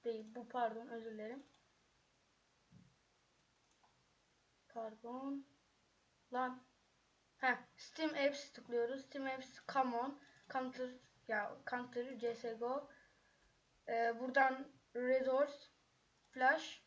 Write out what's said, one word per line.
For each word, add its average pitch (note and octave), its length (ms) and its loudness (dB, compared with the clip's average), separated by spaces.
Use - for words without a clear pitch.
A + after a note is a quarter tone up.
Değil A3 200 -4
bu, B3 140 -12
pardon, A#3 400 -2
özür A3+ 220 -8
dilerim. A3 360 -10
Pardon. B3 800 -6
Lan. B3+ 300 0
Heh, B3+ 200 4
Steam D#4+ 340 -2
Apps C#4+ 420 2
tıklıyoruz. A#3+ 520 -2
Steam C4+ 220 -6
Apps, C4 420 -6
Common, B3+ 520 2
Counter, B3+ 380 -2
ya G#3 280 -2
Counter, A#3+ 480 -4
C A#3 160 -2
S A3+ 200 -6
G A3+ 100 -4
O. C4+ 260 -2
Ee, A#3 320 2
buradan C4 480 4
Resource, C4 600 4
Flash. C4+ 560 2